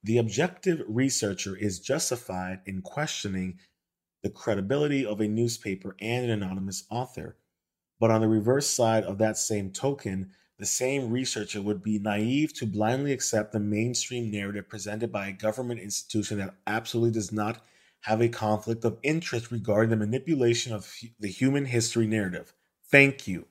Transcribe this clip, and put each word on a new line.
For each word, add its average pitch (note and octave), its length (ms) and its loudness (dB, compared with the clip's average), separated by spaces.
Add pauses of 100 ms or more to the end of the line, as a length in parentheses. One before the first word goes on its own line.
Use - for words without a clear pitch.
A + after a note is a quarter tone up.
The A2+ 160 4
objective C#3+ 680 0
researcher G#2+ 680 0
is G2 220 -2
justified F#2 840 -4
in F#2+ 160 -6
questioning F#2 800 -6 (640)
the - 80 -2
credibility C3+ 760 0
of G#2 140 -4
a G#2+ 80 2
newspaper G#2+ 720 -2
and A#2+ 300 -2
an G#2 140 0
anonymous F#2+ 460 -6
author. G#2+ 480 -8 (640)
But A2+ 120 6
on A2 100 6
the A2 60 4
reverse A2+ 400 4
side A2+ 360 4
of F#2 140 -6
that A2 200 4
same G2 340 -2
token, G2 600 -4 (280)
the G#2 80 -8
same C3 420 0
researcher A2+ 520 -2
would G2+ 200 0
be G#2+ 160 0
naive A2 560 0
to A#2+ 140 -4
blindly A#2+ 440 0
accept - 400 0
the A2 80 0
mainstream A2+ 680 -2
narrative G2+ 400 -6
presented G#2+ 420 -6
by G2 160 -4
a G2 60 -8
government A#2 460 -4
institution G#2 580 -4
that F#2+ 160 -6 (140)
absolutely A2+ 440 0
does G#2+ 200 -2
not G#2 300 -4 (400)
have A2 200 2
a A#2 80 6
conflict A2+ 560 0
of G#2+ 160 0
interest D3 500 -2
regarding A2 380 2
the A2+ 60 4
manipulation A#2+ 800 2
of G2 120 -8 (160)
hu-, A#2 60 -16 (120)
the G#2 100 -6
human C3+ 360 2
history A#2 400 2
narrative. G2+ 480 -2 (380)
Thank C#3 360 8
you. F2+ 240 -6